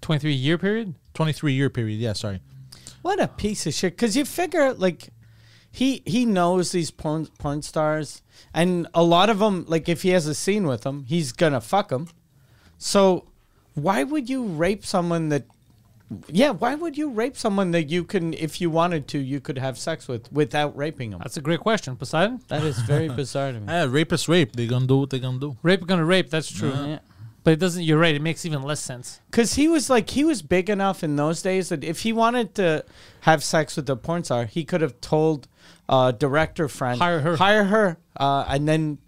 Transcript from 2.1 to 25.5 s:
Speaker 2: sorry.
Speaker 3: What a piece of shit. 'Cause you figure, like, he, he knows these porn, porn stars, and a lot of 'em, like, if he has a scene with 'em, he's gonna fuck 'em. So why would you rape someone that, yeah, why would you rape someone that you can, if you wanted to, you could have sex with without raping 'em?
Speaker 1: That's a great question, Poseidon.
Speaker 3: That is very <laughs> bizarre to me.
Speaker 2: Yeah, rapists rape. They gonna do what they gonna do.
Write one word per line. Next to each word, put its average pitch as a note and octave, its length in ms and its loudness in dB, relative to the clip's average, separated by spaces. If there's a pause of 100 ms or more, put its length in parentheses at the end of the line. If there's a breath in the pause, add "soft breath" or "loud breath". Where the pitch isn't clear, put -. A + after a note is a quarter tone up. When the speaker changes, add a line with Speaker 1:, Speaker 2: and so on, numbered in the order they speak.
Speaker 2:
sorry. G2 260 -6 (640 loud breath)
Speaker 3:
What F#4+ 180 0
a - 80 2
piece - 400 -4
of D3 60 -4
shit. - 220 -2
'Cause A3+ 200 0
you C#4+ 80 2
figure, D4+ 500 0
like, - 360 -2 (600 soft breath)
he, C4 340 0
he A#3 220 0
knows F3+ 460 2
these F3 180 -2
porn, D#3 360 -6 (120)
porn D3 240 -4
stars, D#3 600 -4 (300 soft breath)
and F3 400 0
a E3+ 120 4
lot F3 260 6
of G3+ 100 2
'em, G3 280 2
like, E3 200 0
if E3+ 140 -2
he F#3+ 80 0
has F3+ 160 2
a D3+ 80 -4
scene G3+ 320 0
with B2 180 -2
'em, C#3 220 -6
he's D3 240 -2
gonna C#3+ 300 2
fuck G3+ 320 -2
'em. C#3 160 -6 (680 soft breath)
So F#3+ 500 4 (480)
why F#3+ 280 0
would C#4+ 260 -4
you C4 160 -4
rape F#3 400 -2
someone E3+ 440 0
that, C#3+ 160 0 (840)
yeah, C4+ 220 2
why A#3 240 -2
would D4+ 240 -8
you D4+ 120 -4
rape A#3+ 260 -4
someone G3 340 0
that E3+ 180 0
you F3 140 -2
can, E3+ 320 -4
if - 260 -6
you F3 100 0
wanted E3 380 0
to, D3+ 100 -6
you C3+ 220 -4
could C3 180 -8
have C3 200 -6
sex - 300 -8
with A#2 240 -8
without D3 440 0
raping C3+ 380 -6
'em? F2 80 -12
Speaker 1:
That's A#2 140 -10
a E3 60 -6
great D#3+ 180 -2
question, G3+ 360 -2
Poseidon. F#3+ 520 -2
Speaker 3:
That D3+ 160 -2
is C#3+ 160 -2
very D3 280 0
<laughs> B2+ 120 -6
bizarre C#3 320 -4
to A#2 80 -8
me. G#2 80 -8
Speaker 2:
Yeah, E3 180 0
rapists C#3 420 0
rape. D#3+ 280 4
They A#2+ 100 -2
gonna B2+ 200 0
do C3 120 4
what C#3 120 0
they C3 100 -4
gonna B2+ 180 -6
do. C#3 240 -8